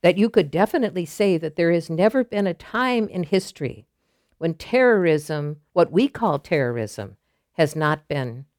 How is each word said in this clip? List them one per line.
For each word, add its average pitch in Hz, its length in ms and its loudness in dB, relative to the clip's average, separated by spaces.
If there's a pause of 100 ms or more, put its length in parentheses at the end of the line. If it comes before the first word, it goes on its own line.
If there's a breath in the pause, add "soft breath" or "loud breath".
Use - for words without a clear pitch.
that 180 160 4
you 214 100 4
could 175 220 2
definitely 185 560 0
say 190 320 0
that 156 180 -6
there 170 160 2
has 170 180 0
never 208 320 2
been 202 240 -2
a 175 80 -2
time 240 540 -2
in 180 160 -6
history - 600 -4 (500)
when 165 160 -4
terrorism, 156 1040 0 (160)
what 175 180 4
we 214 160 2
call 196 320 -2
terrorism, 120 800 -4 (360)
has 147 220 0
not 151 320 -2
been 131 380 -6 (140)